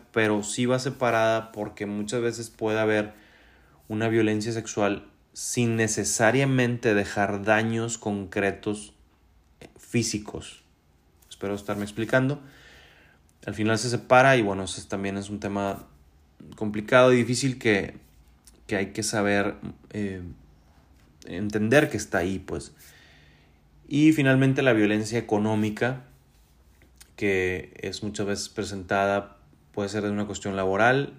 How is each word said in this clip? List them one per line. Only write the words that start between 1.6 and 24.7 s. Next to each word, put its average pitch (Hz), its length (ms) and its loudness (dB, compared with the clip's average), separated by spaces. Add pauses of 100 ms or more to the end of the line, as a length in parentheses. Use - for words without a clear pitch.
muchas 104 360 -4
veces 117 280 -4
puede 110 300 -2
haber 107 340 0 (760)
una 110 200 -2
violencia 110 440 2
sexual 107 560 -4 (240)
sin 117 420 -2
necesariamente 117 1200 2
dejar 101 480 0
daños 113 560 0
concretos, 101 960 -4 (680)
eh, - 80 -20 (100)
físicos. - 840 -6 (680)
Espero 101 280 -8
estarme 104 260 -6
explicando. - 580 -2 (1040)
Al - 100 -8
final 110 240 0
se 120 120 -4
separa 127 460 6
y, 113 60 4
bueno, 98 200 -2
ese - 200 -10
también 98 340 -4
es 101 120 -8
un 104 120 -8
tema 101 480 -4 (680)
complicado 107 580 4
y 127 40 6
difícil 123 420 0
que, 101 380 0 (720)
que 110 80 -2
hay 98 160 -4
que 110 100 -6
saber, 101 540 0 (340)
eh, 98 320 -8 (1040)
entender 107 640 0
que - 60 -6
está 104 220 -4
ahí, 92 200 -2
pues. - 340 -10 (1160)
Y 151 240 6
finalmente 135 500 4
la 131 100 6